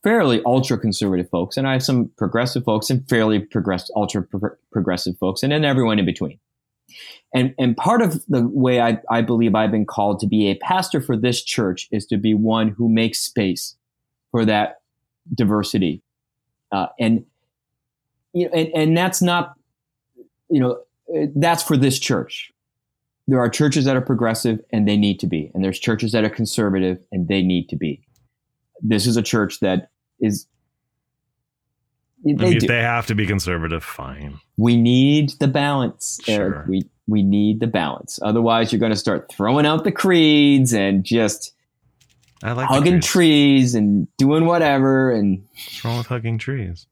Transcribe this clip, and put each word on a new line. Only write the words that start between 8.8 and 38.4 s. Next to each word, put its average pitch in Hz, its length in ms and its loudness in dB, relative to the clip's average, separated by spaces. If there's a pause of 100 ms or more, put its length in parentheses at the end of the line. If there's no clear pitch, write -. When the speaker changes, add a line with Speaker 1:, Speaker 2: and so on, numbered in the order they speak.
Speaker 1:
I, 117 180 2 (120)
I 117 120 2
believe 113 320 2
I've 107 180 2
been 107 140 0
called 101 340 -2
to 110 60 -4
be 104 220 2
a 98 80 0
pastor 185 440 -2
for 127 160 -2
this 120 260 -2
church - 480 -4
is 104 160 -4
to 110 120 -2
be 107 160 2
one 110 340 2
who 113 200 -2
makes 113 320 0
space - 540 -4 (560)
for 117 140 0
that 104 360 0 (540)
diversity. 101 680 0 (680)
Uh, 95 160 -4 (140)
and, 113 240 0 (1080)
you 175 140 -2
know, - 80 -6
and, 160 200 0
and 160 220 2
that's 180 260 0
not, 175 320 -2 (960)
you 147 100 2
know, 127 180 0 (360)
uh, 151 120 -2 (100)
that's 165 260 0
for 151 140 0
this 131 220 2
church. - 540 -4 (760)
There 131 120 2
are 120 80 2
churches 143 380 0
that 135 100 2
are 127 40 2
progressive 113 600 -2 (120)
and 107 140 2
they 104 100 2
need 101 240 2
to 95 60 -4
be. 82 280 -4
And 92 100 -2
there's 92 160 -4
churches 110 320 -2
that 110 120 2
are 107 60 0
conservative 95 680 -2 (140)
and 90 160 -4
they 95 140 0
need 90 280 0
to - 60 -8
be. 76 260 -6 (800)
This 110 240 0
is 117 100 2
a 113 60 0
church 104 380 -2
that 92 300 -2 (300)
is, 104 260 -2 (1800)
Speaker 2:
I 147 80 2
Speaker 1:
they - 100 0
Speaker 2:
mean, 185 100 4
if 113 80 4
Speaker 1:
do. - 40 2
Speaker 2:
they 120 140 2
have 117 260 -2
to 113 80 -2
be 104 120 0
conservative, 85 580 -4
fine. 71 560 -14 (160)
Speaker 1:
We 120 200 4
need 135 600 4
the 139 100 2
balance, 139 800 -2
Eric. 101 280 0
Speaker 2:
Sure. 73 140 -12
Speaker 1:
We, 95 140 -2 (240)
we 107 160 0
need 104 380 2
the 117 60 0
balance. 85 560 -4
Otherwise, 113 500 2